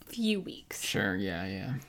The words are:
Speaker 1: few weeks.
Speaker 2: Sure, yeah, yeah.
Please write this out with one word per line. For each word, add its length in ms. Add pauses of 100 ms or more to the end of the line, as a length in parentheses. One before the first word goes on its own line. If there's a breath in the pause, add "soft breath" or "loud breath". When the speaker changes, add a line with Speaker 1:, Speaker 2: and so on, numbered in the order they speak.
Speaker 1:
few 360
weeks. 420
Speaker 2:
Sure, 340
yeah, 300
yeah. 280 (160)